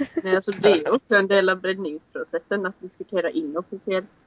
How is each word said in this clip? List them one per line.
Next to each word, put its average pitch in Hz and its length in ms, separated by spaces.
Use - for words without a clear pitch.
Nej, 185 120
alltså, 190 160
det 196 180
är 175 260
också 240 200
en 196 120
del 190 220
av 185 120
breddningsprocessen 185 1040
att 190 160
diskutera 185 480
inofficiellt 185 760